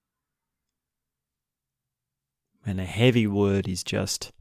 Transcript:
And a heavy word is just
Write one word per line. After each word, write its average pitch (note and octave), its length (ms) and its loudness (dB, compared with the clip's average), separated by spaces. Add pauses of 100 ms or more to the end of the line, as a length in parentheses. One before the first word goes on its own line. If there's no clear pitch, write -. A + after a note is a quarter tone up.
(2750)
And F#2+ 140 -4
a F#2 60 -6
heavy A2+ 420 4
word G2 400 2
is F#2 160 -6
just - 580 -6